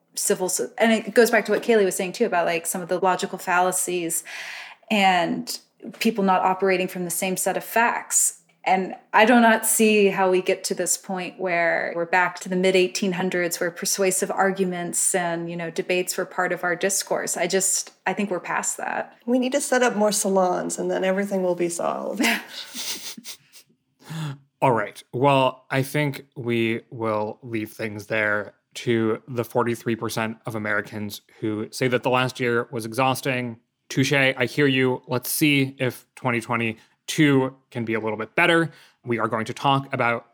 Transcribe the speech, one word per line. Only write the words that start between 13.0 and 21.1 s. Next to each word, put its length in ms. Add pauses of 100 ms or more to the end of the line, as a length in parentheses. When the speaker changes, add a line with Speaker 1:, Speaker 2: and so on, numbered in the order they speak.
Speaker 1:
hundreds 480
where 100
persuasive 600
arguments 840
and, 340
you 80
know, 140
debates 480
were 80
part 260
of 120
our 120
discourse. 640
I 80
just, 460 (140)
I 60
think 180
we're 100
past 360
that. 480
Speaker 2:
We 140
need 140
to 100
set 200
up 140
more 160
salons 680
and 120
then 120
everything 400